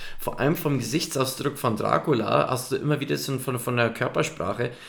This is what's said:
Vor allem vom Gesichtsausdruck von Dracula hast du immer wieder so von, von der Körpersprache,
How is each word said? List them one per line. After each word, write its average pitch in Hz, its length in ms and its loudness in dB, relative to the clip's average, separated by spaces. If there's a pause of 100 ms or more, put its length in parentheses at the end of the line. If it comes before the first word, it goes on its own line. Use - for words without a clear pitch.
(180)
Vor - 220 -4
allem 143 160 4
vom 143 220 0
Gesichtsausdruck 131 800 -2
von 113 180 2
Dracula 110 720 4
hast 123 220 -2
du - 40 0
immer 147 220 2
wieder 135 180 0
so 139 220 -2
von, 127 220 -2
von 123 160 -2
der 117 140 4
Körpersprache, 123 800 -2 (180)